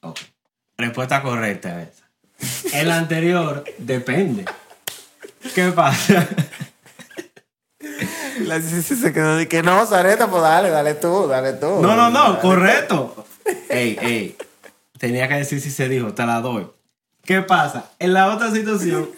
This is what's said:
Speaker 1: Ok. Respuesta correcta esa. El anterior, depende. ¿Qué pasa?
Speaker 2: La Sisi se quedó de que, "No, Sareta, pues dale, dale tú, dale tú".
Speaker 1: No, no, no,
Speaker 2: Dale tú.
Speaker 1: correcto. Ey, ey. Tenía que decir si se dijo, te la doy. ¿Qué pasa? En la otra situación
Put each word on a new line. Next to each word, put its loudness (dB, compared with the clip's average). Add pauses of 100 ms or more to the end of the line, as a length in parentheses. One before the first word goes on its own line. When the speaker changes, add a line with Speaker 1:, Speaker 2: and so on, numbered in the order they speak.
Speaker 1:
Ok. -14 (580)
Respuesta -4
correcta -6
esa. -10
El 0
anterior, 0 (140)
depende. -2 (1080)
¿Qué 2
pasa? 4 (2250)
Speaker 2:
La -4
Sisi -4
se 0
quedó 2
de -2
que, 0
"No, 4
Sareta, 4
pues 2
dale, 4
dale 2
tú, 0
dale 0
tú". -4
Speaker 1:
No, 4
no, 6
no, 4
Speaker 2:
Dale 4
tú. -4
Speaker 1:
correcto. 2 (420)
Ey, -2
ey. -4 (600)
Tenía -2
que 0
decir -4
si -8
se -2
dijo, -2
te -2
la 0
doy. -6 (560)
¿Qué 2
pasa? 0
En 0
la 4
otra -2
situación -2